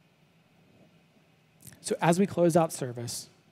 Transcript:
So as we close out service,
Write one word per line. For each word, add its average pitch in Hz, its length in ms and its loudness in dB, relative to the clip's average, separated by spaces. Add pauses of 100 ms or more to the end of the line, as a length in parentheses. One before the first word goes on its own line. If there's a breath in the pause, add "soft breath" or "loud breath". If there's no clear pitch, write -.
(1800)
So - 180 -6
as 170 200 2
we 196 80 2
close 170 280 2
out 165 160 4
service, 120 580 -10 (220)